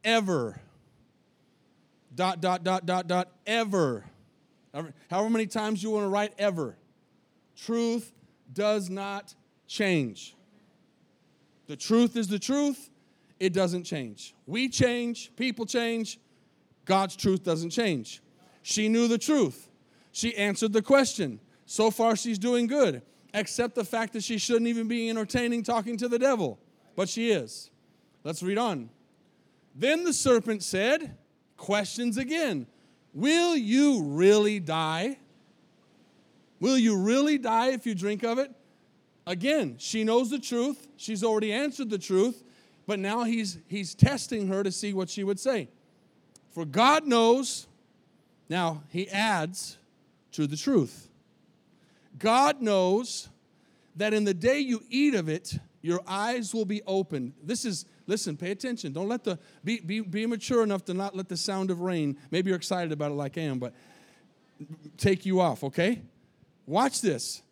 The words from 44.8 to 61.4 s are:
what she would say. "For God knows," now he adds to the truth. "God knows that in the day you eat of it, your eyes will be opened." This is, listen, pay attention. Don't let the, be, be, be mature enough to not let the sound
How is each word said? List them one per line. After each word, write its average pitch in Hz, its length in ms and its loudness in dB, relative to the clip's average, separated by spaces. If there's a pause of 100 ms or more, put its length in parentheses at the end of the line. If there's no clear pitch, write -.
what 185 160 -2
she 196 160 -4
would 196 140 -2
say. 220 280 -2 (840)
"For 165 120 -8
God 247 420 4
knows," 240 600 4 (840)
now 165 400 -2
he 190 200 -6
adds 190 680 -2 (560)
to 151 120 -2
the 147 120 -4
truth. - 520 0 (1120)
"God 269 420 4
knows 202 680 0 (640)
that 214 180 0
in 214 120 2
the 202 80 2
day 240 260 2
you 247 300 -2
eat 269 260 2
of 160 140 0
it, - 280 -6 (240)
your 170 240 -2
eyes 214 480 -4
will 220 120 0
be 208 200 -4
opened." 156 560 -4
This 214 220 -6
is, 196 220 -6 (200)
listen, 180 300 -4
pay 175 160 -6
attention. 226 400 -8
Don't 170 160 -6
let 233 160 -4
the, 180 160 -4 (240)
be, 220 160 -4
be, 190 220 -6
be 202 240 -4
mature 233 360 0
enough 196 240 0
to 190 80 -6
not 190 220 -4
let 185 140 -8
the 175 80 -6
sound 190 340 -2